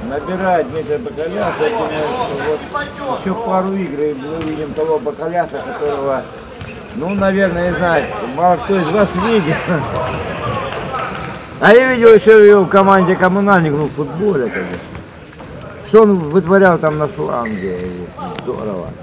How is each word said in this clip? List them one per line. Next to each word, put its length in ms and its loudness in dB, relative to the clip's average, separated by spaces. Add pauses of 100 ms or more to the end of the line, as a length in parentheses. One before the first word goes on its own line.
Набирает 600 -2
Дмитрий 280 -4
Бакаляс. 600 -6
Я 80 2
думаю, 200 -4
что 1200 -6
вот 100 -4
ещё 140 -4
пару 380 -2
игр, 300 -4
и 120 -2
мы 240 -8
увидим 340 -6
того 280 -2
Бакаляса, 580 -4
которого, 640 -4 (720)
ну, 160 -6
наверное, 600 0
не 60 -2
знаю, 280 2 (320)
мало 200 4
кто 220 0
из 120 0
вас 260 2
видел. 400 0 (2000)
А 140 6
я 220 6
видел 180 8
ещё 260 8
его 260 8
в 40 -4
команде 480 4
«Коммунальник», 560 4
ну, 140 -2
в 80 -6
футболе, 560 -2
конечно. 280 -8 (1080)
Что 140 8
он 260 2
вытворял 500 4
там 200 0
на 100 -2
фланге, 720 -6 (640)
здорово. 480 -8 (120)